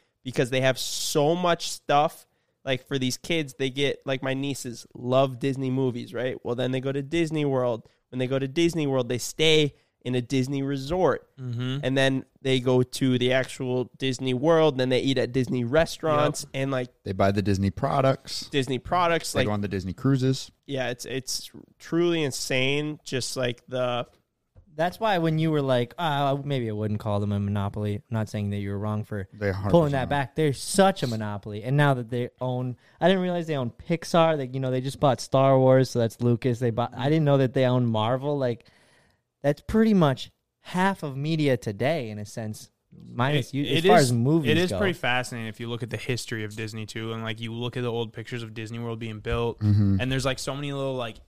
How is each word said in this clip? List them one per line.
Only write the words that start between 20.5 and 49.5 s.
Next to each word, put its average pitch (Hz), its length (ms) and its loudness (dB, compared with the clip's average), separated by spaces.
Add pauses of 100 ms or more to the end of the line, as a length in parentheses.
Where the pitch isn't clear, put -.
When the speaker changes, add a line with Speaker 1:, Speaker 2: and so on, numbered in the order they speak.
Speaker 1:
Yeah, 131 240 -4
it's, 123 160 -8
it's - 440 -8 (300)
truly 170 440 2
insane, 139 840 0
just, - 320 -6
like, 123 320 -4
the 123 380 -2 (680)
Speaker 4:
That's 170 240 -2
why 214 180 2
when 160 220 0
you 160 100 2
were 147 140 2
like, 123 340 0
"Ah, 143 480 0
maybe 131 240 -2
I - 20 -4
wouldn't 104 280 -2
call 101 200 -2
them 104 120 -2
a 101 80 0
monopoly." 101 560 -2
I'm - 60 -8 (100)
not 110 180 -2
saying 104 220 -4
that 101 60 -4
you 98 120 -6
were 101 80 -4
wrong 107 260 -4
for 98 300 -8
Speaker 3:
They 104 160 -2
a 92 40 0
hundred 98 180 -4
Speaker 4:
pulling 165 160 6
Speaker 3:
percent 143 60 -2
Speaker 4:
that 135 220 -2
Speaker 3:
are. 143 60 0
Speaker 4:
back. - 140 -8
They're 151 180 0
such 190 480 2
a 135 60 0
monopoly. 107 560 -6
And 127 120 0
now 143 200 4
that 120 160 -6
they 123 180 -2 (100)
own, 127 380 -4 (240)
I 170 60 6
didn't 190 160 4
realize 175 240 -2
they 151 100 -2
own 123 140 -2
Pixar. 165 640 2
They, 135 160 -4
you 135 60 -4
know, 131 100 -2
they 127 120 0
just 135 180 -8
bought 131 200 4
Star 135 380 4
Wars, 131 320 6
so - 80 -4
that's 117 240 0
Lucas. 120 380 2
They 123 100 0
bought, 117 260 -2
I 135 140 -2
didn't 156 160 4
know 143 140 6
that 131 160 2
they 131 100 4
own 123 220 4
Marvel. 127 500 0
Like, 123 280 -2 (760)
that's 143 200 0
pretty 220 340 4
much 143 340 4 (320)
half 190 400 -2
of 135 160 -8
media 147 400 2
today, 117 540 -4
in 104 80 -10
a 104 60 -10
sense, 110 440 -10 (240)
minus 127 560 -2
Speaker 2:
It, - 80 -10
Speaker 4:
you, 147 60 0 (140)
as 165 60 2
Speaker 2:
it 180 40 2
Speaker 4:
far 180 100 8
Speaker 2:
is, 147 60 8
Speaker 4:
as 123 100 4
movies 143 380 2
Speaker 2:
it 160 80 4
is 180 100 2
Speaker 4:
go. 98 80 -2
Speaker 2:
pretty 185 160 0
fascinating 120 540 -4
if 107 120 -10
you 117 100 -8
look 117 120 -6
at 117 80 -6
the - 80 -6
history 113 460 -6
of 104 120 -10
Disney, 110 300 -8
too, 113 280 -8
and, 113 100 -8
like, 110 160 -8
you 113 120 -8
look 120 260 -6
at 123 40 -2
the 120 100 -2
old 113 220 -6
pictures 117 300 -10
of 110 100 -14
Disney 113 240 -10
World 117 220 -6
being 107 220 -8
built, 117 380 -4